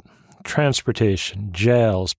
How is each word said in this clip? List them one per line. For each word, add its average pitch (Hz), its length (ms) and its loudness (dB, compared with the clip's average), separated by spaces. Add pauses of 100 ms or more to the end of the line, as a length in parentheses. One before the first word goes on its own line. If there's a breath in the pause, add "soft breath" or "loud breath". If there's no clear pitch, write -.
(440 loud breath)
transportation, 107 1080 -2
jails, 107 680 2